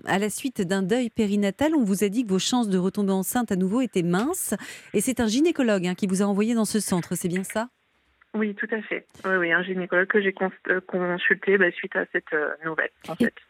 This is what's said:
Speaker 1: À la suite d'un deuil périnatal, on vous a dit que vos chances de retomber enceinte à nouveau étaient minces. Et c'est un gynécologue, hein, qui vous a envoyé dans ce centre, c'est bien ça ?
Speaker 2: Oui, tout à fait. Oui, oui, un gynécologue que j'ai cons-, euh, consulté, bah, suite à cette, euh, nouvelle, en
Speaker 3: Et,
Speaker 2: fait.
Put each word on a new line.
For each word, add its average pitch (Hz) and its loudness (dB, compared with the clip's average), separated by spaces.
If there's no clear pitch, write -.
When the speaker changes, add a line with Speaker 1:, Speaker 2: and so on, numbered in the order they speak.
Speaker 1:
À 185 2
la 208 0
suite - -4
d'un 190 0
deuil 226 0
périnatal, 208 2
on 285 4
vous 196 2
a 208 2
dit 233 0
que 202 -4
vos 185 2
chances 240 0
de 190 2
retomber 190 0
enceinte 208 -2
à 202 2
nouveau 190 2
étaient 196 0
minces. 208 0
Et 220 0
c'est 247 -2
un 226 2
gynécologue, 226 2
hein, 180 -2
qui 208 -2
vous 190 0
a 202 2
envoyé 208 2
dans 220 2
ce 214 0
centre, 180 -2
c'est 175 -2
bien 185 -2
ça ? 220 -4
Speaker 2:
Oui, 214 -2
tout 214 -6
à 220 -2
fait. - -8
Oui, 190 2
oui, 170 0
un 175 4
gynécologue 185 0
que 214 2
j'ai 190 0
cons-, 190 -2
euh, 185 2
consulté, 180 0
bah, 175 4
suite - -8
à 185 -2
cette, - -4
euh, 151 -2
nouvelle, 160 -4
en 160 -8
Speaker 3:
Et, 233 0
Speaker 2:
fait. - -2